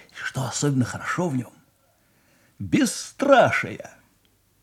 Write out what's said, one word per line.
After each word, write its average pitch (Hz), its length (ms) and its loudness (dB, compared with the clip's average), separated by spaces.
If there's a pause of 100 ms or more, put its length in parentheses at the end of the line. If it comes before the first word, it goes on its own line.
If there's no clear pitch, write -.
(120)
И - 40 -20
что - 280 -8
особенно 131 420 0
хорошо - 420 -4
в 139 80 -4
нем? 120 180 -6 (1040)
Бесстрашие. - 1300 2 (720)